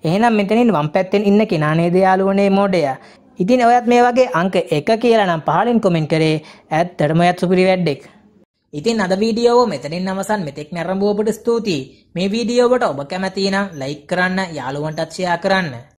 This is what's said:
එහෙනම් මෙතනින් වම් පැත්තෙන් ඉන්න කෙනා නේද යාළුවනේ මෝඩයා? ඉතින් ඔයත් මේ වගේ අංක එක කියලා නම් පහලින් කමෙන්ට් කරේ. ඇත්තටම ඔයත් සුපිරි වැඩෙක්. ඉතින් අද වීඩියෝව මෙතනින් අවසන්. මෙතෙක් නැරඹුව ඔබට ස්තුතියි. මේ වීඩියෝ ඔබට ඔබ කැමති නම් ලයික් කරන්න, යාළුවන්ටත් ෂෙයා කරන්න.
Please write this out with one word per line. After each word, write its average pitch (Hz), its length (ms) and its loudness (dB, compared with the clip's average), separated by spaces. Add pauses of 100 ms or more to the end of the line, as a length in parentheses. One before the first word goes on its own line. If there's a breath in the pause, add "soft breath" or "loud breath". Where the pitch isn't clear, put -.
එහෙනම් 214 320 2
මෙතනින් 214 400 2
වම් 151 160 0
පැත්තෙන් 196 340 0
ඉන්න 208 240 4
කෙනා 156 280 0
නේද 170 200 0
යාළුවනේ 190 540 2
මෝඩයා? 190 480 0 (420 loud breath)
ඉතින් 240 260 2
ඔයත් 240 200 4
මේ 240 180 4
වගේ 247 300 2
අංක 180 220 0
එක 156 340 -2 (100)
කියලා 226 300 2
නම් 165 120 -2
පහලින් 214 400 0
කමෙන්ට් 165 280 0
කරේ. 156 340 0 (280 loud breath)
ඇත්තටම 160 480 0
ඔයත් 175 200 2
සුපිරි 185 260 2
වැඩෙක්. 180 360 0 (720)
ඉතින් 214 280 -2
අද 185 140 0
වීඩියෝව 233 540 2
මෙතනින් 165 400 -6
අවසන්. 190 340 -4
මෙතෙක් 147 280 -10
නැරඹුව 190 400 -2
ඔබට 214 220 -2
ස්තුතියි. 220 480 -2 (300 soft breath)
මේ 190 200 -4
වීඩියෝ 233 360 0
ඔබට 247 160 2
ඔබ 143 240 -4
කැමති 190 440 -4
නම් 196 220 -2
ලයික් 147 340 -10
කරන්න, 185 320 -2 (120)
යාළුවන්ටත් 151 600 -6
ෂෙයා 175 260 -2
කරන්න. 185 380 -2 (240)